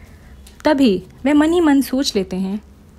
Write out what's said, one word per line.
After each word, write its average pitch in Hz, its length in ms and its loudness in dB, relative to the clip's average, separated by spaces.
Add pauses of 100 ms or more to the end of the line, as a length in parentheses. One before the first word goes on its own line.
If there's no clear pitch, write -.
(640)
तभी 269 380 2 (220)
वे 277 80 0
मन 302 200 2
ही 359 80 2
मन 285 200 2
सोच 262 360 -4
लेते 185 200 -6
हैं 190 240 -6 (380)